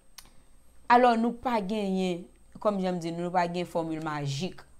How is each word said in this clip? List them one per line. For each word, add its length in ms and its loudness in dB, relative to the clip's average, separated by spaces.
Alò, 260 8
nou 240 0
pa 220 0
genyen 640 -2
kòm 220 0
jan 140 -2
m 40 -6
di, 140 -4
nou 180 -4
pa 160 2
gen 200 -4
fòmil 360 -4
majik 560 -6